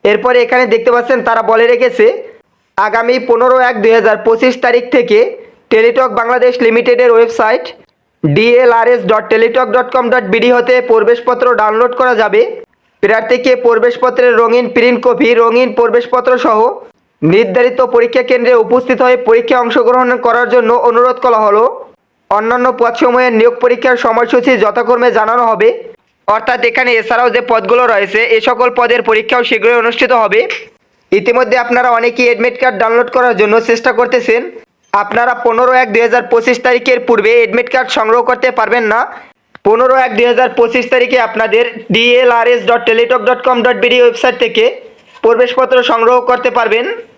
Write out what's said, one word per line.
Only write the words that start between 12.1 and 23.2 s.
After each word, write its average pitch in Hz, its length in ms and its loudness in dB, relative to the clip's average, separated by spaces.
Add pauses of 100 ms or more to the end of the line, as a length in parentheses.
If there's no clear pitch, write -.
যাবে। 208 200 2 (640)
প্রার্থীকে 226 480 0 (140)
প্রবেশপত্রের 240 760 0
রঙিন 233 240 2 (100)
প্রিন্ট 240 300 2
কপি, 226 280 2
রঙিন 233 360 2 (100)
প্রবেশপত্র 240 520 0 (140)
সহ 214 140 0 (600)
নির্ধারিত 226 580 0 (160)
পরীক্ষা 240 340 2
কেন্দ্রে 247 240 2 (100)
উপস্থিত 247 420 0
হয়ে 247 120 2 (100)
পরীক্ষায় 233 360 2
অংশগ্রহণ 247 460 0 (160)
করার 233 280 0
জন্য 233 160 2 (200)
অনুরোধ 247 360 0
করা 226 220 2
হলো। 214 180 2 (640)
অন্যান্য 233 380 -2 (140)
পদসমূহের 240 580 0